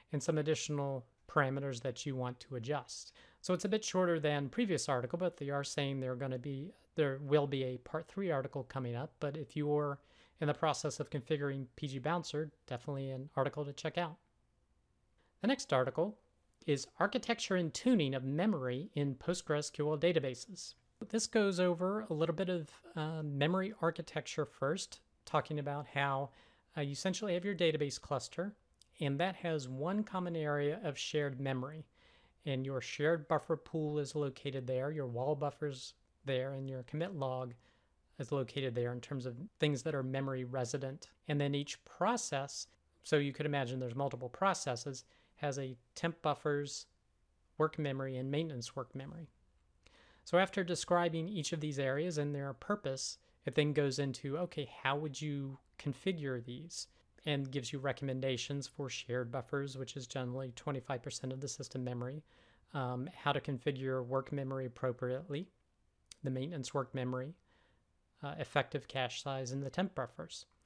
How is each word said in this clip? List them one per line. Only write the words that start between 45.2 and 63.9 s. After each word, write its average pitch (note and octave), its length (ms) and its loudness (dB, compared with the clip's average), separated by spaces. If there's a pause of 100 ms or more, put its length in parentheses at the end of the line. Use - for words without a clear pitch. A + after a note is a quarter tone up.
has C#3 220 -2
a C3 180 -6 (200)
temp E3+ 260 -2
buffers, D3 640 0 (720)
work D#3 180 2
memory, C3+ 420 -2
and C3 120 -2
maintenance C#3+ 460 -2
work C3 180 -6
memory. D3 320 -10 (1000)
So F3 140 6
after F#3+ 240 6
describing E3+ 640 2
each F#3+ 240 -2
of D#3+ 80 0
these D3 200 -2
areas D3+ 380 2
and D3 140 2
their C#3 200 -2
purpose, - 640 -4 (260)
it - 120 -4
then D3 160 6
goes C#3 260 4
into, C#3 400 -2
okay, D3+ 320 -4 (120)
how C#3 140 4
would D3 240 -4
you C#3 380 -4 (200)
configure C#3+ 680 -2
these? C3 420 -10 (400)
And C#3 240 2
gives C3 220 -2
you C#3+ 60 -4
recommendations C3+ 920 -2
for - 200 -6
shared A#2+ 440 -4
buffers, C3+ 440 -4
which C3 200 -8
is C3 100 -6
generally B2+ 500 -4
twenty-five C3 460 -4
percent - 300 -4
of C3 80 -6
the C#3 80 -4
system - 340 -6
memory, B2 400 -4 (520)
um, B2+ 400 -2
how - 180 2
to C#3 80 0
configure C3 640 -2